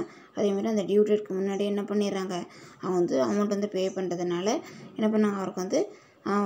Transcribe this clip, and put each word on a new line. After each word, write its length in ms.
அதேமாதிரி 360
அந்த 160
டியூ 200
டேட்டுக்கு 300
முன்னாடி 340
என்ன 180
பண்ணிடுறாங்க, 460
அவங்க 200
வந்து 160
amount 280
வந்து 200
பே 100
பண்ணுறதுனால 520
என்ன 160
பண்ணாங்க, 280
அவருக்கு 240
வந்து, 160
ஆ, 40